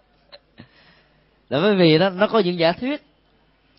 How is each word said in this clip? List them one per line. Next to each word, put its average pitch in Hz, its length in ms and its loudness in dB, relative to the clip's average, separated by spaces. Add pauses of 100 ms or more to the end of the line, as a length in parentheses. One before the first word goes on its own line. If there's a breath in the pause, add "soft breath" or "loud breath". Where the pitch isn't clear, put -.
(1500 soft breath)
Là 131 120 -4
bởi 202 140 0
vì 165 220 4
nó, 185 120 0
nó 185 180 -2
có 214 120 -2
những 175 200 -2
giả 165 120 2
thuyết 262 300 -8 (760)